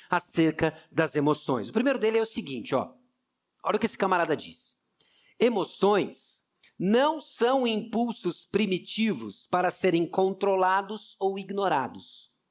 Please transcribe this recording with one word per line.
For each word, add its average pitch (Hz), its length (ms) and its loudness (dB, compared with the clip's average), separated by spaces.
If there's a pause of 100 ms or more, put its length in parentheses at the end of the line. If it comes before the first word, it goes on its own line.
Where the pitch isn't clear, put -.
acerca 160 680 2 (140)
das 160 240 0
emoções. 143 540 0
O - 40 -14
primeiro 269 260 2
dele 220 180 2
é 226 40 4
o 220 40 -2
seguinte, 139 500 -6
ó. 107 160 -2 (720)
Olha 190 140 0
o - 20 -4
que 226 60 0
esse - 120 -6
camarada 175 380 2
diz. - 420 -14 (640)
"Emoções 196 1040 0 (340)
não 262 440 2
são 254 440 0
impulsos 214 800 -2
primitivos 190 1000 -2
para 180 240 2
serem 170 340 2
controlados 190 1120 0
ou 196 200 -2
ignorados." 180 920 -4 (200)